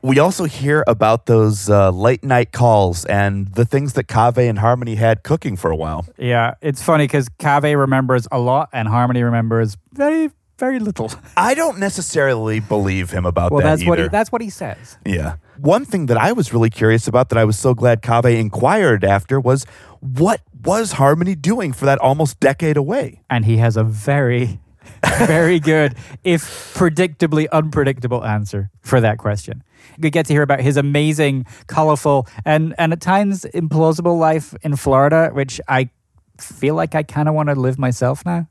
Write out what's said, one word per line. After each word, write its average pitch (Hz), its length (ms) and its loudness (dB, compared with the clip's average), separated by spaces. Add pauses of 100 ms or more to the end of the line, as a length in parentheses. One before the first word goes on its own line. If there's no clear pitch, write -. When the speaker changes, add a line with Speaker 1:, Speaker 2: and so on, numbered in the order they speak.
Speaker 1:
We 131 180 2
also 180 260 2
hear 147 420 0
about 110 380 2
those, 107 440 2
uh, 98 220 6
late 107 320 0
night 123 280 2
calls 101 540 2
and 101 480 0
the 117 120 2
things 139 280 -2
that 123 140 -4
Kaveh 120 420 2
and 101 100 -4
Harmony 120 360 0
had 113 280 2
cooking 143 340 -4
for 87 140 -4
a 80 40 -2
while. 78 300 -6 (120)
Speaker 2:
Yeah, 120 440 -2
it's 143 200 -6
funny 156 260 2
'cause 131 220 -2 (100)
Kaveh 147 380 2
remembers 131 540 0
a 135 80 -2
lot 131 320 0
and 113 160 -4
Harmony 123 360 0
remembers 113 520 0 (180)
very, 302 360 0 (300)
very 254 200 -2
little. 202 320 -6 (120)
<laughs> - 140 -4
Speaker 1:
I 226 180 2
don't 294 240 -2
necessarily 135 800 -2
believe 98 500 -2
him 90 160 -4
about 87 260 0
Speaker 2:
Well, 143 100 2
Speaker 1:
that 156 160 2
Speaker 2:
that's 170 80 -4
what 170 120 2
he, 165 60 0
Speaker 1:
either. 160 80 -2
Speaker 2:
that's 214 200 -2
what 233 100 -4
he 220 100 -8
says. - 520 -14
Speaker 1:
Yeah. 80 320 -4 (220)
One 190 260 2
thing 180 220 -4
that 120 120 2
I 143 140 2
was 127 220 -2
really 117 160 2
curious 110 380 2
about 123 220 2
that 113 80 0
I 113 60 4
was 107 140 2
so 127 160 2
glad 117 300 2
Kaveh 117 360 2
inquired 117 640 0
after 98 360 0
was, 131 260 0 (340)
what 143 420 -2 (220)
was 202 300 -2
Harmony 160 400 2
doing 165 400 -2
for 135 120 -6
that 139 120 4
almost 143 420 0
decade 143 380 0
away? 180 440 -4 (100)
Speaker 2:
And 117 140 0
he 113 120 4
has 113 180 2
a 110 80 2
very 120 760 -2 (680)
very 170 340 2
good, 151 360 2 (280)
if - 520 -4
predictably 160 760 0
unpredictable 135 720 -2
answer 104 460 -4 (120)
for 127 200 2
that 110 160 2
question. - 460 -6 (340)
We 156 120 -2
get 160 180 0
to 151 60 0
hear 147 100 4
about 139 180 0
his 139 160 2
amazing, 143 680 0 (220)
colorful, 147 600 0 (180)
and, 160 320 0
and 165 160 0
at 165 80 -6
times 196 520 0
implausible 160 680 0
life 156 420 0
in 147 140 -4
Florida, 147 580 2
which 139 340 -6
I 131 220 0 (500)
feel - 360 -4
like 165 180 -4
I 156 100 -2
kinda 151 300 -2
wanna 147 220 -2
live 131 240 -2
myself 127 460 -2
now. 170 260 -4